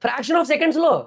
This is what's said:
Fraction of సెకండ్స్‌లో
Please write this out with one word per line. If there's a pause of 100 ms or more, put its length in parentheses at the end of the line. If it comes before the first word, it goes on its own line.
Fraction
of
సెకండ్స్‌లో (140)